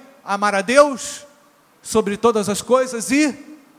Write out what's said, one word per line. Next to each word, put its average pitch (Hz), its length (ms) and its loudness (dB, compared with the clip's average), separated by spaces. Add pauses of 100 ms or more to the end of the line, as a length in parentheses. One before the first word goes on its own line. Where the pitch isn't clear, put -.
(240)
Amar 202 320 -2
a 196 60 0
Deus 262 640 2 (560)
sobre 202 360 -2
todas 220 320 0
as 196 120 -4
coisas 254 500 0
e 285 220 2 (460)